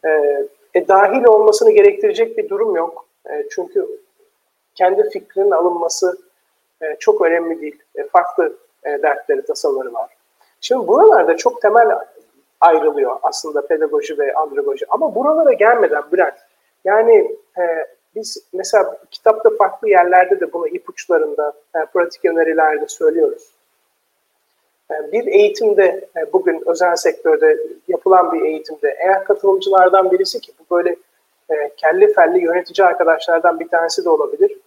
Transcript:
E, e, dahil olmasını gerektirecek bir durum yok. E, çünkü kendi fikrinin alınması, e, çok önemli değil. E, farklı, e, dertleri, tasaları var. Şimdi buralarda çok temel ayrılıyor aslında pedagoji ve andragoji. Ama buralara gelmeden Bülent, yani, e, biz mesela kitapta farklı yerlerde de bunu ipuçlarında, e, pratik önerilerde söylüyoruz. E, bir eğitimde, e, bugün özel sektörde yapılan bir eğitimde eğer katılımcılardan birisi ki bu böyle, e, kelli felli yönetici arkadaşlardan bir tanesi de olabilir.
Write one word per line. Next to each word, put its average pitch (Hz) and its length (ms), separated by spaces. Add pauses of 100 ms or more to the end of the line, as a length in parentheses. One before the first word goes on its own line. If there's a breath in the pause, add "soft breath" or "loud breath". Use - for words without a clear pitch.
E, 160 40 (640)
e, 180 140
dahil 202 360
olmasını 214 460
gerektirecek 214 680
bir 208 100
durum 202 280
yok. 165 300 (240)
E, 147 200
çünkü 180 360 (880)
kendi 202 360
fikrinin 196 400
alınması, 175 680 (640)
e, 151 160
çok - 220
önemli 170 400
değil. 147 180 (180)
E, - 120
farklı, - 480 (280)
e, 143 180
dertleri, 143 440
tasaları 135 480
var. - 160 (500)
Şimdi 240 260
buralarda 285 500
çok - 260
temel 214 260 (720)
ayrılıyor 151 600
aslında 151 440
pedagoji 151 520
ve 139 160
andragoji. 139 540
Ama 233 260
buralara 294 380
gelmeden 202 500 (100)
Bülent, 175 220 (500)
yani, 220 520 (220)
e, 180 40 (520)
biz - 280 (100)
mesela 190 440 (140)
kitapta 220 480
farklı 202 300
yerlerde 180 520
de 170 120
bunu 170 160
ipuçlarında, 151 840 (240)
e, - 20 (140)
pratik 170 320
önerilerde 160 640
söylüyoruz. 156 600 (1400)
E, 151 220
bir 180 140
eğitimde, 202 880
e, 160 160
bugün 175 340
özel 170 300
sektörde 156 640 (300)
yapılan 180 440
bir 160 120
eğitimde 156 560
eğer 190 240
katılımcılardan 190 840
birisi 190 300
ki - 180
bu - 180
böyle, 175 200 (540)
e, 156 40 (220)
kelli 185 380
felli 175 300
yönetici 175 420
arkadaşlardan 165 720
bir 165 80
tanesi 165 360
de 175 60
olabilir. 196 460 (100)